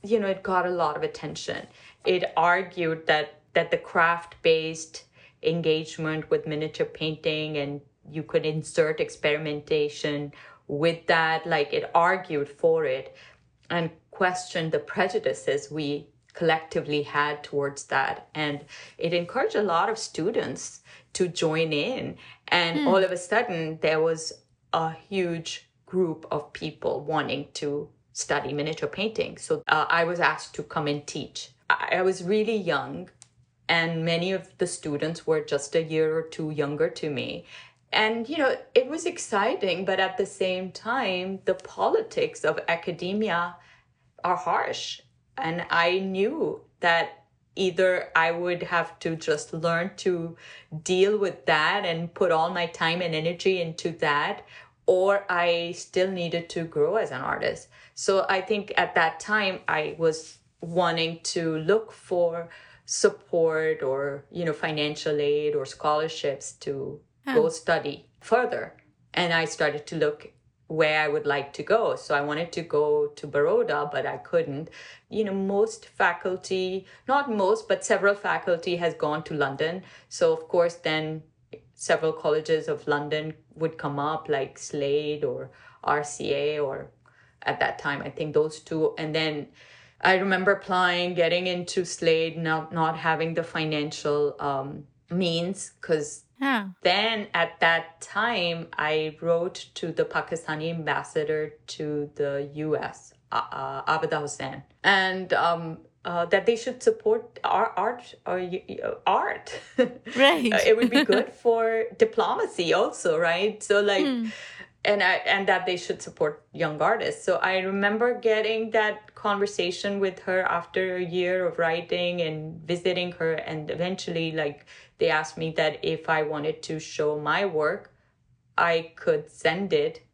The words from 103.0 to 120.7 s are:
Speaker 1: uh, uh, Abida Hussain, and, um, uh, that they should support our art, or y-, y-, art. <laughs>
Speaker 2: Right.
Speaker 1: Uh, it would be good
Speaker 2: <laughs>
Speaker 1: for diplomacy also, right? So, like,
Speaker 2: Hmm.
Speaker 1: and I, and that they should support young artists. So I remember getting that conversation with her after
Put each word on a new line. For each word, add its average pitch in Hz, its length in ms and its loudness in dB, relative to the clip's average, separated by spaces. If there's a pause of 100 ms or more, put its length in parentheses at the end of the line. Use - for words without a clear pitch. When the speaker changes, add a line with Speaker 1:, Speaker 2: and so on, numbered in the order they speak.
Speaker 1:
uh, - 100 0 (100)
uh, 135 480 -2
Abida 156 200 0
Hussain, 135 440 -8 (200)
and, 190 500 2
um, 165 440 0 (260)
uh, 175 220 0
that 185 200 4
they 233 120 4
should - 260 -8
support 220 640 2
our - 220 2 (100)
art, 226 360 -4 (120)
or 180 140 -2
y-, 180 280 -6
y-, - 120 -8 (280)
art. - 500 0 (200)
<laughs> - 400 0
Speaker 2:
Right. 277 360 6
Speaker 1:
Uh, - 120 4
it 220 100 8
would 233 140 4
be 285 160 6
good - 280 4
Speaker 2:
<laughs> - 120 -20
Speaker 1:
for 226 400 4 (120)
diplomacy 220 760 2
also, 247 440 2
right? 175 460 0
So, 202 160 4
like, 285 280 4
Speaker 2:
Hmm. 240 200 0 (560)
Speaker 1:
and 202 180 4
I, 185 120 4 (220)
and 196 120 0
that 180 180 4
they 180 120 0
should 175 240 -6
support - 500 -4
young 151 300 -2
artists. 208 420 0
So 185 140 2
I 190 220 2
remember 202 600 2
getting 220 520 0
that 214 440 0
conversation 202 840 -2
with 185 260 -2
her 185 140 2
after 180 560 -2